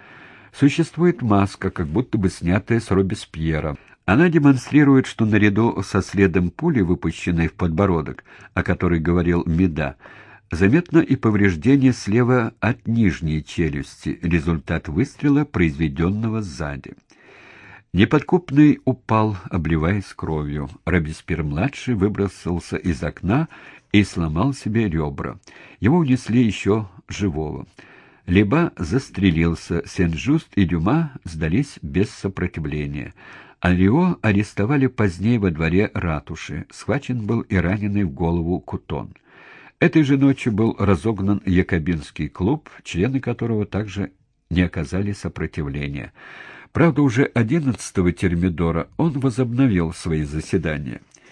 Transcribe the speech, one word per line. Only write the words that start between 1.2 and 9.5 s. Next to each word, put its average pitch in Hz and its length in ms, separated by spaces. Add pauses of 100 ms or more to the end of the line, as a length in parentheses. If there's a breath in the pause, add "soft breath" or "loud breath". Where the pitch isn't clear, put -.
маска, 98 480
как 85 180
будто 110 300
бы 92 100
снятая 98 500
с - 120
Робеспьера. 80 880 (260 soft breath)
Она 143 240
демонстрирует, 139 800
что - 180
наряду 107 580
со 95 200
следом 90 480
пули, 151 320
выпущенной 82 640
в - 60
подбородок, 82 680 (280 loud breath)
о 92 100
которой 87 380
говорил 85 440
Меда, 80 520 (540 loud breath)